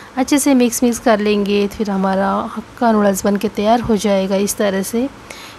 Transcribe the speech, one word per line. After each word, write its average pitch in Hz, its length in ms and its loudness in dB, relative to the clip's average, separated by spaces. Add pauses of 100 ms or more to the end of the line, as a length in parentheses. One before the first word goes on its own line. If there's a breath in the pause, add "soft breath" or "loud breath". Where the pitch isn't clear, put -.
(160 loud breath)
अच्छे 269 220 2
से 285 160 2
mix 247 280 2
mix 240 160 0
कर 220 220 2
लेंगे, 202 460 0
फिर 202 240 -6
हमारा 190 400 0 (260)
हक्का 226 360 -2
noodles 208 320 2
बन 202 120 2
के 202 120 -2
तैयार 214 320 0
हो 220 160 0
जाएगा। 196 400 0
इस 202 200 -2
तरह 196 260 0
से 233 260 -2 (500 loud breath)